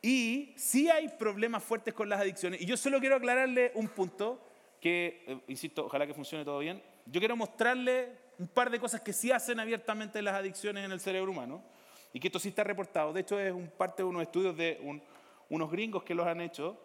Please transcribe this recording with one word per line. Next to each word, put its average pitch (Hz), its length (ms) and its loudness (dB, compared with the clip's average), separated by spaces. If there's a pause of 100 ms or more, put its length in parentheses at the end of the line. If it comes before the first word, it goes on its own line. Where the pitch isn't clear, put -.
Y 247 560 2
sí 285 320 4
hay 320 200 6
problemas 220 560 0
fuertes 226 280 -2
con 214 160 -4
las 202 120 2
adicciones. 185 400 -2
Y 175 60 -6
yo 233 100 0
solo 269 240 2
quiero 269 160 6
aclararle 247 580 2
un 220 140 -2
punto 202 580 -4 (340)
que, 175 460 0
eh, 131 220 -8
insisto, 135 380 -6
ojalá 143 200 0
que 147 80 -8
funcione 151 300 -8
todo 143 160 -4
bien. 165 200 -6 (260)
Yo 139 140 -2
quiero 220 140 2
mostrarle 247 800 2 (260)
un 180 80 -6
par 247 240 4
de 233 80 0
cosas 233 220 -2
que 208 120 -6
sí - 200 2
hacen 240 260 2
abiertamente 214 640 -2
las 202 120 2
adicciones 196 500 -4
en 196 80 -4
el 185 80 -6
cerebro 190 320 0
humano 143 320 -8 (480)
y 127 60 -8
que 135 80 -2
esto 180 140 0
sí 202 80 -4
está 208 160 0
reportado. 180 480 -2
De 180 80 -2
hecho, 202 180 -2
es 196 140 0
un 180 160 -8
parte - 340 -2
de 185 60 2
unos 180 140 -2
estudios 175 340 0
de 165 260 0
un, 143 180 -8 (480)
unos 156 220 -2
gringos 196 320 -2
que - 100 -6
los 170 140 2
han 170 140 0
hecho. 170 440 -6